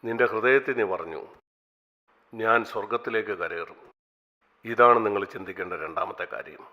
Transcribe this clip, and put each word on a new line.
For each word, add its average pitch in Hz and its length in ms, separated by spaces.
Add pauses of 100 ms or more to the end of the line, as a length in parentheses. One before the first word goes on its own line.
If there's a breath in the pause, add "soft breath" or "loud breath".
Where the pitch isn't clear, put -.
നിൻ്റെ 117 280
ഹൃദയത്തിൽ 127 460
നീ 110 160
പറഞ്ഞു, 82 280 (1120)
"ഞാൻ 113 260 (120)
സ്വർഗത്തിലേക്ക് 110 680
കരയേറും." 85 380 (840)
ഇതാണ് 117 400
നിങ്ങൾ 101 160 (120)
ചിന്തിക്കേണ്ട 92 400 (100)
രണ്ടാമത്തെ 80 480
കാര്യം. - 420